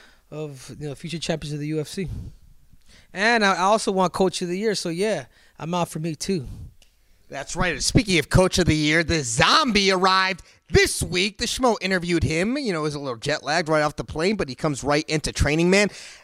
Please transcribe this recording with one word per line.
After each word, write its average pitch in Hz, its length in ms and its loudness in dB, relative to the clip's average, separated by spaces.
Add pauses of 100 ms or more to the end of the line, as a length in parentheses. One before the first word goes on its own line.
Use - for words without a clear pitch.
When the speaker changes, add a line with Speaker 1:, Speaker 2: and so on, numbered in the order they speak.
(300)
Speaker 1:
of, 143 480 -12
you - 120 -10
know, 135 60 -10
future 165 240 -10
champions 151 340 -4
of 147 60 -6
the 147 80 -6
U 156 120 -4
F 147 80 -6
C. 190 220 -8 (1040)
And 214 320 2
I, 196 80 4
I 170 80 -2
also 208 300 2
want 185 220 0
Coach 185 280 0
of 180 60 -4
the 175 100 -4
Year, 214 180 0
so 175 140 -6
yeah, 175 360 -2 (340)
I'm 160 140 -6
out 175 160 0
for 165 100 -8
me 160 160 -6
too. 165 320 -4 (800)
Speaker 2:
That's 139 280 -10
right. 175 180 0
And 120 100 -4
speaking 143 340 4
of 143 120 0
Coach 185 280 4
of 180 80 2
the 156 100 4
Year, 156 280 2
the 160 180 0
Zombie 196 680 2
arrived 190 500 2 (280)
this - 340 2
week. 180 340 -2
The 233 80 -4
Schmo 240 360 2
interviewed 175 420 0
him. 180 340 0
You 247 160 -2
know, 160 60 -2
he 151 60 -2
was 147 100 -2
a 147 40 -8
little 131 180 -6
jet 147 260 -4
lagged 151 260 0
right 156 140 4
off 151 120 0
the 147 80 -6
plane, 175 320 -2
but 185 140 -4
he 123 60 -10
comes 147 280 -2
right 147 240 0
into 151 240 -2
training, 160 380 2
man. 196 200 6 (340)